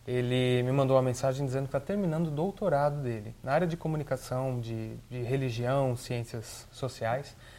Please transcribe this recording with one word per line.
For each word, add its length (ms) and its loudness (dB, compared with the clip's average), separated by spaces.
ele 560 4
me 80 2
mandou 240 6
uma 80 8
mensagem 420 0
dizendo 200 0
que 60 -8
tá 80 0
terminando 480 0
o 40 -2
doutorado 680 0
dele, 420 -4
na 80 -2
área 160 4
de 100 -2
comunicação, 840 -2
de, 320 -4
de 120 -6
religião, 760 0
ciências 760 -6
sociais. 640 -4